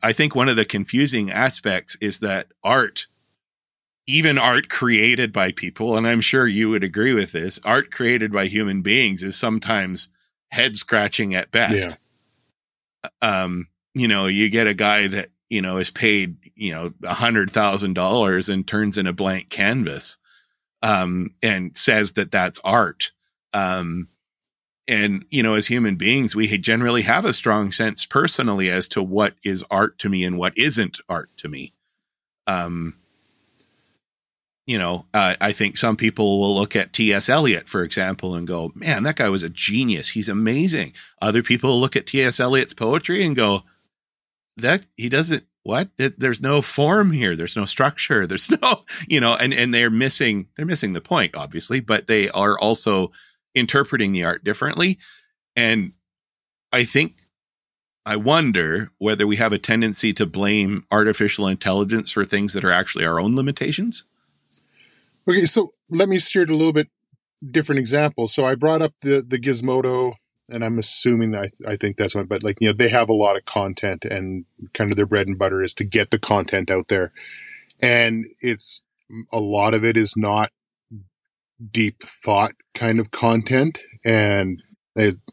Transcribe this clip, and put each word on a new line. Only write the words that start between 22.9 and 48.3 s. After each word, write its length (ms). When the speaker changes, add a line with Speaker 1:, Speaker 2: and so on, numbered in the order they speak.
Speaker 1:
Um, 560
and, 400
you 120
know, 120
as 140
human 280
beings, 400
we 120
generally 460
have 200
a 80
strong 400
sense 340
personally 640
as 200
to 120
what 400
is 300
art 280
to 100
me 160
and 120
what 200
isn't 500
art 300
to 100
me. 260
Um, 500
you 120
know, 360
uh, 260
I 140
think 240
some 180
people 460
will 140
look 200
at 160
T 220
S 160
Eliot, 400
for 140
example, 520
and 100
go, 300
"Man, 280
that 120
guy 140
was 140
a 60
genius. 600
He's 180
amazing." 640
Other 200
people 280
will 100
look 160
at 100
T 160
S 200
Eliot's 320
poetry 500
and 100
go, 300
"That, 260
he 100
doesn't, 380
what? 340
It, 220
there's 220
no 200
form 500
here. 240
There's 200
no 80
structure. 640
There's 240